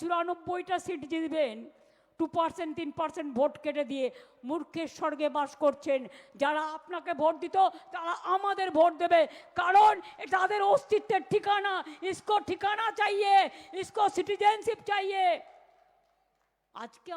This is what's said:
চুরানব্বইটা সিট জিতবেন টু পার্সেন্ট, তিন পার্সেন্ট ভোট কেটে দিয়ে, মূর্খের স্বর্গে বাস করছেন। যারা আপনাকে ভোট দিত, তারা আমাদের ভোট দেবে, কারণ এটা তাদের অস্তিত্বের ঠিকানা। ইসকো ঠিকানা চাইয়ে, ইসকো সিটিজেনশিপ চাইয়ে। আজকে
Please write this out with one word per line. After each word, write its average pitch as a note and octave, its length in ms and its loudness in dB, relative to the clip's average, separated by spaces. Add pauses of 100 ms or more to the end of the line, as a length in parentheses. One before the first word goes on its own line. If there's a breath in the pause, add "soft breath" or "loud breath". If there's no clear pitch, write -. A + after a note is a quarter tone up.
চুরানব্বইটা F4 760 -4 (100)
সিট E4+ 160 -8 (100)
জিতবেন D#4 460 -2 (600 soft breath)
টু E4 40 0 (140)
পার্সেন্ট, E4 400 -2
তিন D#4+ 200 -6
পার্সেন্ট D#4 400 -6
ভোট D4 160 2 (100)
কেটে D4 260 -4
দিয়ে, C4+ 160 -2 (420 loud breath)
মূর্খের D#4+ 480 -6
স্বর্গে D4 400 -4
বাস C#4+ 140 -2 (120)
করছেন। C#4+ 380 0 (420 loud breath)
যারা D4+ 200 0 (140)
আপনাকে E4+ 440 -8
ভোট D#4 140 4 (100)
দিত, F4 120 -6 (380 loud breath)
তারা E4+ 180 -6 (220)
আমাদের G4 340 0 (100)
ভোট E4 140 6 (100)
দেবে, E4+ 180 4 (400 loud breath)
কারণ G4+ 340 6 (280 loud breath)
এটা F#4 200 -2
তাদের G#4 180 0 (120)
অস্তিত্বের G#4 500 4 (100)
ঠিকানা। G4+ 420 2 (360 loud breath)
ইসকো G#4 260 0 (140)
ঠিকানা G#4 360 -2 (140)
চাইয়ে, G4+ 340 2 (460 loud breath)
ইসকো G#4 240 -2 (120)
সিটিজেনশিপ G#4 640 0 (120)
চাইয়ে। G4 340 0 (1500)
আজকে A#3 420 -16